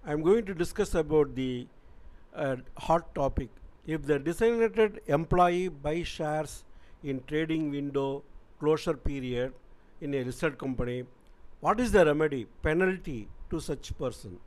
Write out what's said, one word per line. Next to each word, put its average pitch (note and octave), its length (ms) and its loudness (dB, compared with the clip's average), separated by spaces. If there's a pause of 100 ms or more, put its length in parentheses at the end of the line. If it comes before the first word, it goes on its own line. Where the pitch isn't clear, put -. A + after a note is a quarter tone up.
I D#3 80 -6
am D3+ 120 -2
going G#3+ 220 6
to F#3+ 100 -6
discuss F3 400 -2
about D3+ 400 2
the, B2+ 320 -4 (680)
uh, C#3 200 -2 (200)
hot - 380 0
topic. C3+ 360 -2 (360)
If D3+ 220 -4
the D3 100 4
designated G#3+ 880 2
employee F3 640 4
buys D3+ 400 -4
shares D3+ 560 -4 (400)
in C3+ 240 -4
trading D#3 420 0
window C#3 540 -2 (360)
closure D#3 360 2
period B2+ 580 -2 (480)
in C#3+ 140 -4
a C3 80 0
listed B2+ 340 -2
company, B2 460 -4 (560)
what G3+ 200 2
is A#3+ 120 2
the G3 160 10
remedy, D3 400 2 (160)
penalty D#3+ 640 0 (240)
to E3 80 -2
such - 400 -6
person? G#2+ 480 -8